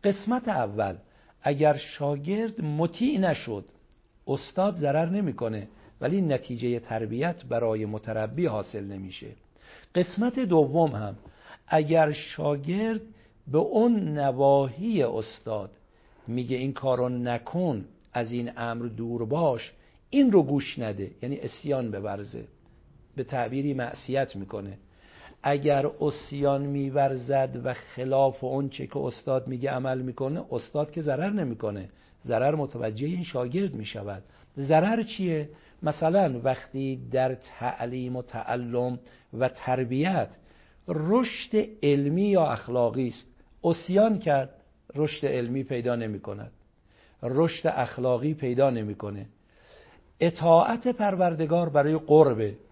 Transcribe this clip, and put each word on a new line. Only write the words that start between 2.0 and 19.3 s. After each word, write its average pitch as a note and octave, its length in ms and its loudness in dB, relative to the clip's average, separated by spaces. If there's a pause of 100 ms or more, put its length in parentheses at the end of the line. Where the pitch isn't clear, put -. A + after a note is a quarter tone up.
مطیع E3+ 580 0
نشد، C#3 460 -2 (600)
استاد F#3 480 -2
ضرر D#3 340 0
نمی‌کنه، A#2 580 -2 (340)
ولی F#3 200 0
نتیجهٔ B2 580 -2
تربیت A#2 640 -4
برای A#2 420 0
متربی A2 600 -4
حاصل G#2+ 380 -4
نمیشه. F#2+ 440 -12 (680)
قسمت G#3 440 0
دوم D#3+ 520 4
هم، G#2 240 -6 (520)
اگر D#3 440 4
شاگرد D#3+ 920 -2 (460)
به C3+ 100 0
اون G#3+ 600 2
نواهی C#3 840 4
استاد G#2+ 680 -4 (560)
میگه B2 300 -4
این C3 160 -4
کارو B2+ 360 0
نکن، B2 760 -2 (280)
از A#2 180 -4
این A#2+ 260 -4
امر A#2 280 -6
دور A2+ 400 -6
باش، C3+ 480 -2 (360)